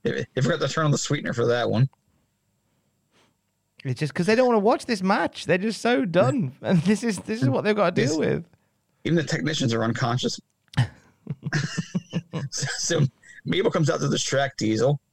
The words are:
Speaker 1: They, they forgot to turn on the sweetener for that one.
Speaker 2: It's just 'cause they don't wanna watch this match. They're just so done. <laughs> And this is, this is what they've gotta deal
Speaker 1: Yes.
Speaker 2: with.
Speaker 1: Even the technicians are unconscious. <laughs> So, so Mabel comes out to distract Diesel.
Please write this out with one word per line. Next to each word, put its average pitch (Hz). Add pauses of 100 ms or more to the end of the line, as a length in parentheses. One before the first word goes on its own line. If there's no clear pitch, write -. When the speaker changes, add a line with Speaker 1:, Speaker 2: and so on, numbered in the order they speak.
Speaker 1:
They, 135 (100)
they 131
forgot 156
to -
turn 160
on 147
the -
sweetener 147
for 120
that 120
one. 117 (1900)
Speaker 2:
It's 127
just 151
'cause 175
they 214
don't 247
wanna 233
watch 240
this 196
match. 240
They're 180
just 214
so 247
done. 185
<laughs> -
And 156
this 208
is, 214
this 214
is 131
what 247
they've 208
gotta 190
deal 269
Speaker 1:
Yes. 320
Speaker 2:
with. 160 (600)
Speaker 1:
Even 160
the 156
technicians 143
are 113
unconscious. 117 (380)
<laughs> 117 (1600)
So, - (120)
so 160 (440)
Mabel 175
comes 160
out 156
to 143
distract 135
Diesel. 110 (120)